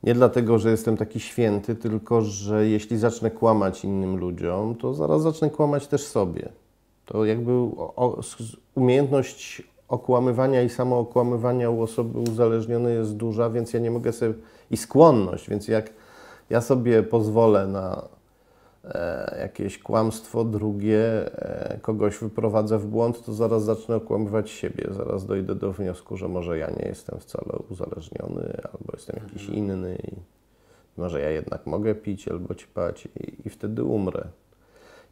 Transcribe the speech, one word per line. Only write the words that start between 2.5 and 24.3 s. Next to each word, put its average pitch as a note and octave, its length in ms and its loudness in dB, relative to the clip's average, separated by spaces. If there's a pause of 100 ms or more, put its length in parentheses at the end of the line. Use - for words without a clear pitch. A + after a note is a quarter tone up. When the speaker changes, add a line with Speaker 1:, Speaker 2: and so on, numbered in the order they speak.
Speaker 1:
jeśli G#2+ 300 0
zacznę A2+ 340 0
kłamać G#2+ 540 2
innym F#2+ 320 -2
ludziom, F2+ 580 -4
to B2+ 180 -4
zaraz D3+ 280 2
zacznę D#3+ 280 0
kłamać D3 380 0
też - 160 -2
sobie. - 460 -2 (560)
To G#2+ 200 -2
jakby A#2 260 0
o-, B2 440 -2
o-, B2 240 0
s-, - 220 -12
s-, A2+ 160 -12 (180)
umiejętność C3 880 2 (240)
okłamywania B2+ 760 2
i A#2+ 80 2
samookłamywania B2 1000 0
u A#2 120 0
osoby A#2 380 -2
uzależnionej A#2 760 2
jest G#2+ 200 -2
duża, A2+ 340 0
więc A#2 240 -4
ja A#2 60 0
nie A#2 120 0
mogę A#2+ 220 -2
sobie, A2+ 200 0 (380)
i A2 60 -2
skłonność, B2+ 720 6
więc G#2 180 -4
jak A2 220 0 (600)
ja A#2 120 4
sobie A#2 420 4
pozwolę G#2+ 640 4
na, F#2+ 420 -6 (760)
e, E2 560 -4
jakieś G2 380 -6
kłamstwo, A2 640 0
drugie, G#2+ 580 2
e, - 800 -2
kogoś G#2 360 0
wyprowadzę A2 600 0
w G2+ 80 -2
błąd, A#2 400 -2
to A2 80 -8
zaraz A2 300 2
zacznę A2 320 -2
okłamywać G#2+ 540 -2